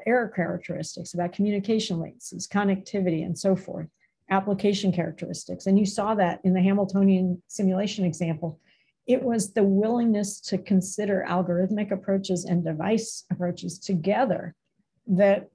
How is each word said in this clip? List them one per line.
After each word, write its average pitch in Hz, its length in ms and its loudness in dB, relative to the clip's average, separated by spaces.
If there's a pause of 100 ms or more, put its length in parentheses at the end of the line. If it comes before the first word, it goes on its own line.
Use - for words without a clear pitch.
error 233 220 2
characteristics, 170 880 -6
about 175 180 -2
communication 208 640 0
latencies, - 500 -10
connectivity, 196 800 0
and 175 100 -4
so 190 200 2
forth, - 320 -10 (420)
application 196 600 0
characteristics. 175 760 -6
And 190 140 6
you 202 80 2
saw 208 280 -2
that 185 280 2
in 185 100 4
the 185 80 4
Hamiltonian 190 840 4
simulation 196 580 0
example. 165 540 -2 (480)
It 262 160 2
was 226 300 -2
the 214 100 4
willingness 208 760 2
to 190 180 -4
consider 190 680 0
algorithmic 185 640 0
approaches 196 560 -2
and 175 180 0
device 165 680 -2
approaches 175 480 -6
together 190 720 0 (540)
that 202 480 4